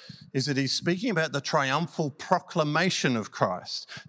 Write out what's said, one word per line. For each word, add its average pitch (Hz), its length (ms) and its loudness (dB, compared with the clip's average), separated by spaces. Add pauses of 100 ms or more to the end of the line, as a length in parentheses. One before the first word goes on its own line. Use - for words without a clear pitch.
(340)
is 131 140 0
that 135 100 0
he's 135 160 0
speaking 185 360 -2
about 160 220 0
the 139 100 -2
triumphal 147 680 0
proclamation 160 1040 2
of 107 160 -2
Christ. - 580 -2 (200)